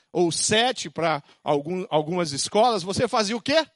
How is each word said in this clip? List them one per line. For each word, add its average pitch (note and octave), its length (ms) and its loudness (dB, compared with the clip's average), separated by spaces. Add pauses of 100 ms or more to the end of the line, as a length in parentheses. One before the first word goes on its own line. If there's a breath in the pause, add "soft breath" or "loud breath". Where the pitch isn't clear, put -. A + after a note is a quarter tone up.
(120)
Ou E3+ 200 2
sete A3+ 560 0
pra D#3 340 -2 (220 soft breath)
algum, D3+ 460 -2
algumas D#3 420 0
escolas, G#3 500 0
você G3 240 -2
fazia A3 300 0
o G#3+ 60 -10
quê? D4+ 340 2